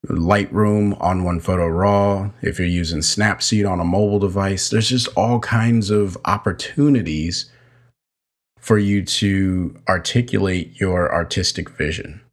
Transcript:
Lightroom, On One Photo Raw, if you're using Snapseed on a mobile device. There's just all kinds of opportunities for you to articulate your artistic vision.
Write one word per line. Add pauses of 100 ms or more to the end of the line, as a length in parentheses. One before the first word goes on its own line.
Lightroom,
On
One
Photo
Raw, (100)
if
you're
using
Snapseed
on
a
mobile
device.
There's
just
all
kinds
of
opportunities (1120)
for
you
to (140)
articulate
your
artistic
vision. (120)